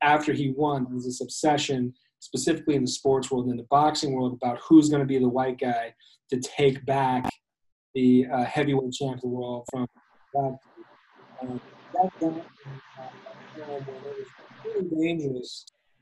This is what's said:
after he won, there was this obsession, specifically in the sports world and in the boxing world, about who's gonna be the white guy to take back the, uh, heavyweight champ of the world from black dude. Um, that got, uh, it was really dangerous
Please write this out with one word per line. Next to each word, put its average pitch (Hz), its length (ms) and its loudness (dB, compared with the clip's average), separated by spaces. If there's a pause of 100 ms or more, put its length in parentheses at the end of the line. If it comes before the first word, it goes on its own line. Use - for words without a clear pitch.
after 151 320 4
he 135 180 0
won, 139 340 0
there 127 100 -8
was 123 100 -6
this 127 160 -8
obsession, 135 720 0 (280)
specifically 151 560 -2
in 127 60 2
the 123 80 -2
sports 135 400 0
world 123 140 -2
and 127 80 -2
in 123 60 -4
the 117 120 -14
boxing 147 440 2
world, 127 180 -2
about 123 340 -4
who's 151 220 10
gonna 143 160 2
be 135 140 0
the 127 100 4
white 127 300 -2
guy 117 360 -4 (360)
to 127 100 -2
take 135 460 0
back 131 440 0 (640)
the, 127 380 6
uh, 127 120 2
heavyweight 135 480 0
champ 131 240 -4
of 123 40 -14
the 127 80 -6
world 123 420 -6
from 127 160 -4 (460)
black 135 200 -2 (240)
dude. - 100 -20 (640)
Um, 123 100 -8 (340)
that 185 160 2 (100)
got, 165 120 0
uh, 135 760 -14 (480)
it 151 100 -14
was 139 600 -10 (380)
really 427 240 -4 (140)
dangerous 143 640 -4 (360)